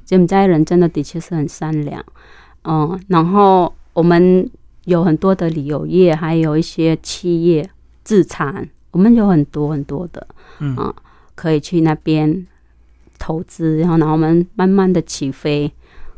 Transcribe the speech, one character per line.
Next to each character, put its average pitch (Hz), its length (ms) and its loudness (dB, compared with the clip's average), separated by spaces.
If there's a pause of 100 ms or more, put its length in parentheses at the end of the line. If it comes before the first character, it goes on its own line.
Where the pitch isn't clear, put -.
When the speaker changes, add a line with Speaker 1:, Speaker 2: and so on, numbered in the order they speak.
Speaker 1:
柬 185 160 2
埔 175 80 4
寨 196 180 2
人 160 200 4
真 175 120 0
的 175 120 4
的 151 120 -6
确 - 160 -10
是 160 160 -12
很 156 140 -4
善 156 380 -6
良。 - 180 -12 (600)
嗯， 160 420 -2
然 170 180 2
后 190 480 2 (200)
我 165 100 0
们 180 460 4 (360)
有 170 180 0
很 156 140 2
多 190 180 0
的 170 140 -4
旅 160 140 -6
游 147 220 -6
业， 165 300 2
还 160 200 -4
有 156 220 0
一 165 40 0
些 160 420 -2
企 170 420 -4
业 165 240 0 (360)
自 202 180 4
产， - 440 -6 (240)
我 170 60 -4
们 220 160 4
有 214 140 2
很 160 180 2
多 147 240 -4
很 147 140 -6
多 151 300 -8
的， - 120 -16 (340)
Speaker 2:
嗯。 139 180 -6
Speaker 1:
啊， - 160 -6 (420)
可 160 160 -4
以 151 80 2
去 165 220 -2
那 160 140 2
边 156 520 -2 (720)
投 160 240 -8
资， 160 360 -4
然 175 100 0
后， 165 80 2
然 156 100 2
后 156 60 0
我 156 40 0
们 165 380 2
慢 185 120 0
慢 190 240 2
的 170 100 0
起 - 300 -8
飞。 147 400 -4 (460)